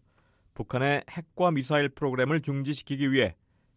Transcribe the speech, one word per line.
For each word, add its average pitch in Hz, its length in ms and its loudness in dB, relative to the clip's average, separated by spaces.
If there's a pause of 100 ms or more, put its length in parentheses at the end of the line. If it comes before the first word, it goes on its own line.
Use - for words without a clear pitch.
(540)
북한의 135 560 -2
핵과 180 400 -2
미사일 143 400 0
프로그램을 131 500 0
중지시키기 139 720 -2
위해 117 240 2 (400)